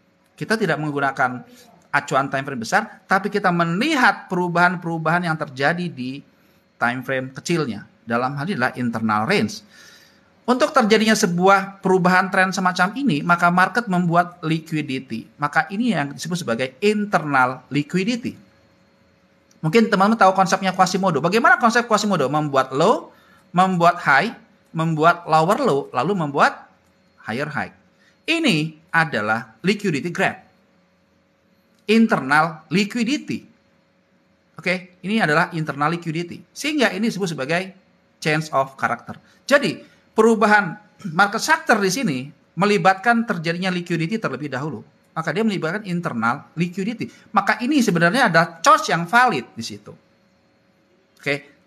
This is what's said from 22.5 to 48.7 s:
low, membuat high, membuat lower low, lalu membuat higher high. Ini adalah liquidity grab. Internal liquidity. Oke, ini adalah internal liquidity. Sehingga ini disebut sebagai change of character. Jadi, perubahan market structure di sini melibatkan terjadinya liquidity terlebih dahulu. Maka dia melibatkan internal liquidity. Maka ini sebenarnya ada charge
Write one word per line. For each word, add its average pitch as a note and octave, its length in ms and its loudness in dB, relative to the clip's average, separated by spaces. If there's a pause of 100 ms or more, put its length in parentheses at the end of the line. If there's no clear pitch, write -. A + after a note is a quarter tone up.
low, A3+ 320 2 (480)
membuat F3 480 2
high, D#3 320 2 (400)
membuat E3 480 2
lower D#3+ 400 2
low, C#3+ 160 2 (160)
lalu C#3 160 0
membuat E3 560 0 (560)
higher C3 240 -6
high. G#2+ 240 -8 (560)
Ini A3+ 480 0 (160)
adalah A#2 720 -2
liquidity F3+ 480 -2
grab. D3 320 -2 (1400)
Internal E3 800 2
liquidity. G#3 800 -2 (1120)
Oke, F3+ 400 -6
ini G#3 240 0
adalah E3 320 2
internal D3+ 320 -2
liquidity. E3+ 640 -6
Sehingga C#4 400 0
ini G#3+ 160 -2
disebut F3+ 240 -4
sebagai E3 400 -4 (480)
change D#3 320 -2
of C3+ 240 -2
character. - 440 -6 (240)
Jadi, A#3+ 400 0 (320)
perubahan G#3+ 600 4 (340)
market G3+ 320 0
structure D#4 320 2
di F#3+ 160 0
sini F#3 260 -2 (380)
melibatkan G3+ 720 2
terjadinya F3 400 -4
liquidity F3 480 -2
terlebih C#3+ 320 -6
dahulu. C3 320 -6 (320)
Maka D#3+ 220 -6
dia A3 100 -2
melibatkan F#3 400 -2
internal D3+ 720 -4
liquidity. F#3+ 560 -4 (240)
Maka G#3 240 0
ini B3+ 240 2
sebenarnya F#3 480 2
ada E3+ 320 2
charge C#4 240 4